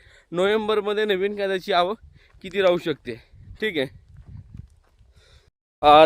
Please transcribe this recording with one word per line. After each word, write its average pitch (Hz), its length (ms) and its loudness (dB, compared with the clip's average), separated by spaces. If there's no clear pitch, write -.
नोव्हेंबरमध्ये 208 720 -2
नवीन 202 300 -2
कांद्याची 190 380 -6
आवक 180 240 0
किती 190 200 -6
राहू 180 160 4
शकते. 135 360 -8
ठीक 208 160 -4
आहे, 135 100 -4
अ, 151 240 8